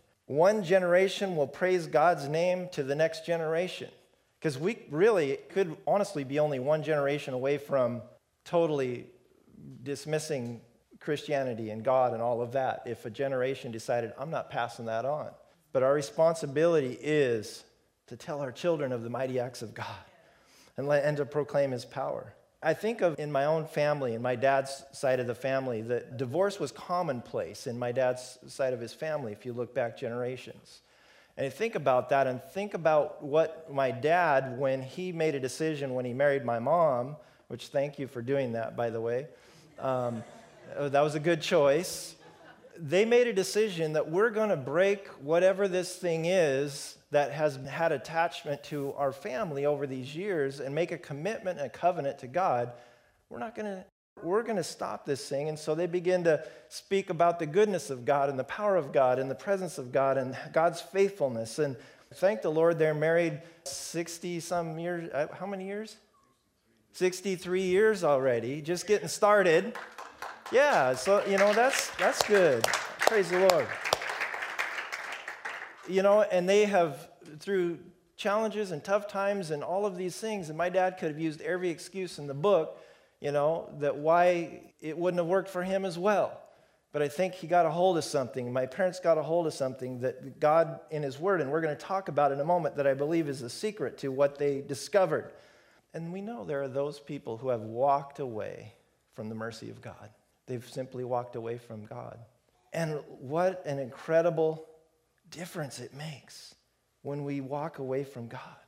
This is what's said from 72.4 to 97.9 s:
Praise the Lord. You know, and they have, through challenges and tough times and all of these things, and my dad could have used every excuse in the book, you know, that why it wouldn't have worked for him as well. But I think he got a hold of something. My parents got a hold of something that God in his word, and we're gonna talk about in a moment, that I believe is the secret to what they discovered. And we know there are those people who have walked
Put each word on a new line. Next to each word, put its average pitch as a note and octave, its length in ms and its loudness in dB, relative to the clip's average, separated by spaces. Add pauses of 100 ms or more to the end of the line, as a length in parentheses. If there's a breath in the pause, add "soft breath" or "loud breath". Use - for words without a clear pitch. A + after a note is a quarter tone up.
Praise G3+ 280 4
the F3+ 220 4
Lord. D3+ 160 4 (2250)
You F#3+ 160 2
know, G3+ 200 8
and F#3 260 2
they G#3 160 8
have, F3 440 2 (300)
through F3 400 0 (380)
challenges G#3 560 0
and D3 100 -6
tough G3+ 260 0
times G3 420 -2
and D3+ 120 -2
all F3+ 220 -2
of G3 120 -2
these F3+ 220 -6
things, G#3 300 -6
and D#3 80 -8
my F3 140 0
dad F#3 280 2
could E3 120 -2
have D3 100 -8
used D#3+ 220 -4
every F3+ 260 -2
excuse F3 500 -8
in C#3+ 80 -10
the C#3 80 -6
book, E3 440 2 (420 loud breath)
you C#3+ 100 -4
know, D3 380 0 (100)
that C#3+ 180 0
why E3+ 840 4
it D#3 160 -8
wouldn't F3 220 0
have F3 80 2
worked F#3 240 0
for F3+ 120 -4
him F#3+ 220 -2
as F3 140 -4
well. F3+ 420 2 (520 soft breath)
But D3 100 0
I D3 60 0
think F3+ 260 -2
he E3+ 120 -12
got E3+ 200 4
a D#3 40 2
hold F3 280 4
of D3 60 -2
something. B2 460 -4
My B2+ 140 0
parents F3+ 360 -2
got E3 180 4
a D#3 40 -2
hold E3 240 0
of D3+ 60 -2
something B2+ 480 -6
that B2+ 400 -6
God D#3 400 4 (100)
in D3+ 120 -4
his C3+ 160 -6
word, F3 240 2
and C3 80 -2
we're D#3 100 0
gonna D3+ 160 0
talk F#3+ 320 -4
about C#3+ 240 4
in C#3 80 -2
a C#3+ 40 0
moment, E3 320 2
that C#3 100 2
I C3+ 80 6
believe D3+ 340 0
is C3+ 120 -6
the A#2+ 100 -8
secret G3+ 480 -6
to C#3 100 -4
what C#3 300 2
they C#3+ 240 0
discovered. D3+ 720 0 (600 loud breath)
And E3 180 -10
we F#3+ 120 -10
know A3+ 220 -10
there C#3+ 180 -4
are C#3 60 -4
those C#3+ 320 -4
people C3 360 -8
who B2+ 140 -4
have A#2 120 0
walked C#3 560 0